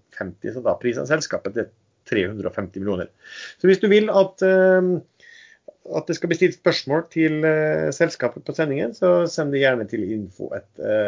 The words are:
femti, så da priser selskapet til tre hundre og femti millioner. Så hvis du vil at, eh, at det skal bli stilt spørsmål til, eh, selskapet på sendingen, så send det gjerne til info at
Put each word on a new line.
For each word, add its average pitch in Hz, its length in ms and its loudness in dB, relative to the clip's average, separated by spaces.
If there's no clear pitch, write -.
femti, 98 400 -10
så 123 80 -10
da 104 160 0
priser 127 320 -4
selskapet 147 480 -4
til 110 80 -4
tre 98 220 -2
hundre 101 180 -8
og - 80 -8
femti 95 240 -8
millioner. 95 320 -6
Så - 80 0
hvis 190 160 4
du 220 80 4
vil 214 240 6
at, 190 320 2
eh, 185 460 4
at - 80 -6
det 165 80 -2
skal 170 160 -2
bli 165 80 -2
stilt 180 220 0
spørsmål 156 500 0
til, 156 320 0
eh, 156 480 0
selskapet - 560 -2
på 143 80 -6
sendingen, 156 400 -2
så 175 320 2
send 156 240 -4
det 139 140 2
gjerne 120 260 2
til 107 240 -4
info 98 400 -10
at - 160 -12